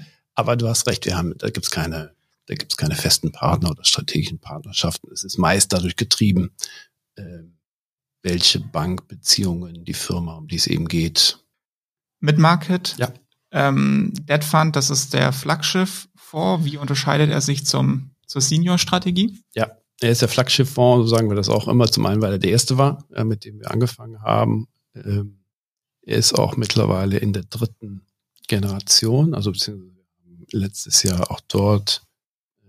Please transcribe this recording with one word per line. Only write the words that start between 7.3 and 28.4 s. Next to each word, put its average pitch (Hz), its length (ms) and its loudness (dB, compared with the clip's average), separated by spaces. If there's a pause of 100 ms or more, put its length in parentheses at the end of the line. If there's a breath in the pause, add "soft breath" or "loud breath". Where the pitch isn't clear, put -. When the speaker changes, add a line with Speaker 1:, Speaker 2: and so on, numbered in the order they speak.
Speaker 1:
welche 90 380 0
Bankbeziehungen 87 1200 -4
die 85 100 -8
Firma, 85 420 -6
um 78 120 -16
die 82 80 -6
es - 100 0
eben 82 220 -2
geht. 82 500 0 (840)
Speaker 2:
Mit 151 180 4
Market? 175 600 2
Speaker 1:
Ja. 123 140 -4 (380)
Speaker 2:
Ähm, 139 640 2
Debt 147 300 -2
Fund, 156 320 2
das 139 140 0
ist - 240 -2
der 135 180 2
Flaggschiff-Fonds. 170 1300 -2
Wie 143 100 -6
unterscheidet 143 540 2
er 147 100 0
sich 139 240 -2
zum, 135 460 0 (160)
zur 139 160 -4
Senior-Strategie? 180 1000 0 (140)
Speaker 1:
Ja, 110 160 0 (300)
er 117 100 4
ist 117 100 2
der 113 80 4
Flaggschiff-Fonds, 123 800 4
so 117 80 4
sagen 113 140 2
wir 101 60 0
das 101 120 0
auch 107 200 2
immer. 113 220 4
Zum 104 140 0
einen, 101 160 0
weil 101 120 0
er 98 60 0
der 90 120 0
erste 123 260 2
war, 139 280 0 (100)
äh, 113 100 -2
mit 110 220 -4
dem 107 140 -18
wir 104 100 -10
angefangen 113 500 -4
haben. 110 480 0 (260)
Ähm, 101 440 -6 (640)
er - 160 -4
ist - 160 2
auch 104 220 2
mittlerweile 101 600 0
in 104 140 -2
der 92 120 -6
dritten 110 580 -8 (460)